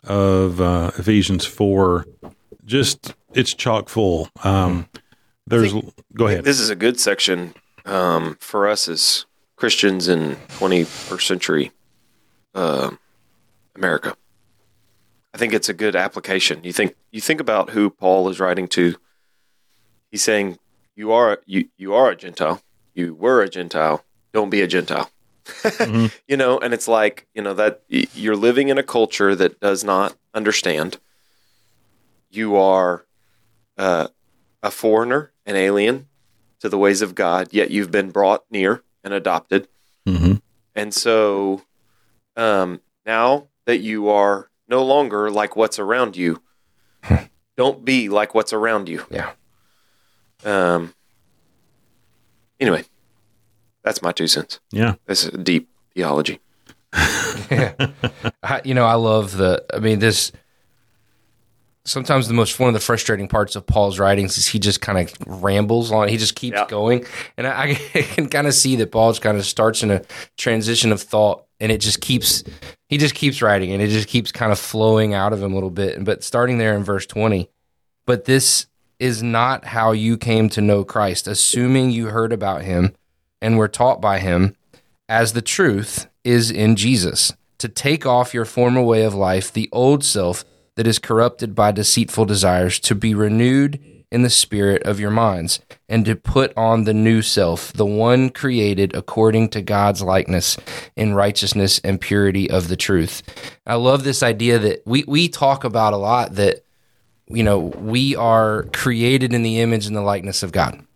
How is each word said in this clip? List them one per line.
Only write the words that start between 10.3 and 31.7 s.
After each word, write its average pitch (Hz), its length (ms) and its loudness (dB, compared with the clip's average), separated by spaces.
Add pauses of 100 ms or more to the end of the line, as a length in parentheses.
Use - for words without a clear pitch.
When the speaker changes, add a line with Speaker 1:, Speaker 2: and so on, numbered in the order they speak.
Speaker 3:
twenty-first - 760 -2
century, 82 440 -2 (840)
uh, 73 380 -2 (840)
America. 90 400 -4 (1160)
I - 60 -18
think 113 140 0
it's 107 160 -2
a 101 40 -4
good 101 220 -2
application. 90 680 -2
You 87 80 -10
think, 95 240 -2 (160)
you 110 100 -12
think 156 200 -2
about 107 300 -2
who 104 180 2
Paul 92 400 2
is 90 100 -8
writing 92 300 -2
to. 87 260 0 (1160)
He's 104 120 -8
saying, 101 360 -2 (360)
"You 107 160 -6
are, 113 360 2
you, 95 200 -2 (100)
you 95 180 -6
are 123 160 4
a 90 40 -6
Gentile." 80 460 -4 (320)
You 87 220 -6
were 117 260 2
a 98 80 0
Gentile, 80 540 -2 (300)
don't 104 160 -2
be 101 120 0
a 90 60 0
Gentile. 85 480 -4
<laughs> - 40 -20 (440)
Speaker 1:
Mm-hmm. 113 420 0 (220)
Speaker 3:
You 139 100 0
know, 127 220 2
and 120 140 -4
it's 113 140 -6
like, 110 460 0
you 107 80 -10
know, 101 140 -6
that 107 260 -2 (100)
y-, 127 220 0
you're 107 220 -2
living 123 340 2
in 135 80 2
a 139 60 -2
culture 101 520 0
that 90 240 0
does 98 240 -2
not 98 320 0 (180)
understand. 92 640 -4 (1300)